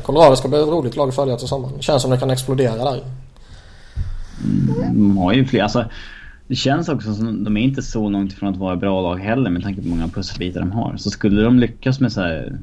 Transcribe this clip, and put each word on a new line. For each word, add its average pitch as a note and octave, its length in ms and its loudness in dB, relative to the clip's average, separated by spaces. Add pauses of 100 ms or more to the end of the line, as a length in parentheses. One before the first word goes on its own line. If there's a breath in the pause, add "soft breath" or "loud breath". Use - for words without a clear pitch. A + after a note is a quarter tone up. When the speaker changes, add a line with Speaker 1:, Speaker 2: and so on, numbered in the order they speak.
Speaker 1:
Colorado C#3+ 300 8
ska C3 120 -4
bli C#3+ 140 4
ett D3+ 60 2
roligt D3+ 280 0
lag C#3+ 140 2
att B2+ 60 -4
följa C3+ 220 0
till B2+ 100 -8
sommaren. C#3 340 -6
Känns C#3+ 200 2
som C3+ 100 0
det B2 60 4
kan B2+ 140 0
explodera B2+ 520 0
där. C3 200 -2 (1400 loud breath)
Speaker 2:
Mm, G1+ 500 0
de G2+ 240 4
har F#2 160 2
ju C3 120 4
fler, A2+ 180 2
alltså, A2+ 220 0 (600 loud breath)
det C3 80 -2
känns D#3+ 340 0
också A2 240 -2
som A2 300 -2
de G#2 140 0
är A2 40 2
inte C3 200 0
så G#2+ 280 -2
långt G2+ 240 -2
ifrån G2+ 160 -4
att F#2 80 -4
vara F#2 160 -4
ett F2 60 -4
bra F#2+ 220 0
lag F2+ 160 -2
heller A2 320 -2
med F2 140 -2
tanke G2 180 -6
på E2+ 60 -6
hur E2+ 80 -2
många E2 120 -2
pusselbitar F2 520 -6
de F2+ 120 -2
har. A2+ 260 -4
Så - 120 -6
skulle G#2 320 2
de B2 180 6
lyckas C3 400 0
med B2 120 2
så G#2 100 -4
här D#2 420 -6